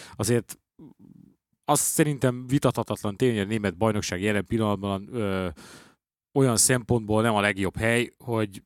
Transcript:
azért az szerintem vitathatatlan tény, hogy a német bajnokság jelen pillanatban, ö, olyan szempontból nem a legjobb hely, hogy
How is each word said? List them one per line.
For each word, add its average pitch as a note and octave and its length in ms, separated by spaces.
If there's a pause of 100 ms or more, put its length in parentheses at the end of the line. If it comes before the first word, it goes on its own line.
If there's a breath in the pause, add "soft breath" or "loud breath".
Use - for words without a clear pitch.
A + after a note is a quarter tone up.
(160 loud breath)
azért A#2 440 (1080)
az D3 140
szerintem C3 680
vitathatatlan A#2 680
tény, B2+ 140
hogy A2+ 100
a G2 60
német G#2 320
bajnokság G#2 440
jelen G2+ 240
pillanatban, G2+ 680
ö, G2 340 (840 loud breath)
olyan C3 240
szempontból A2 640
nem A2+ 140
a G#2 60
legjobb G2 360
hely, A#2 400
hogy A2 480